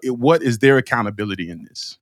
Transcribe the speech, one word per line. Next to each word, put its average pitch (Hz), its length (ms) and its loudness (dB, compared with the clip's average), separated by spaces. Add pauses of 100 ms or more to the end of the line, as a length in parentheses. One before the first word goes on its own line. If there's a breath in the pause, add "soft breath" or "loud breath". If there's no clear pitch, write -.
what 131 380 2
is 120 160 -2
their 135 180 4
accountability 104 720 -4
in 85 160 -14
this? - 380 -16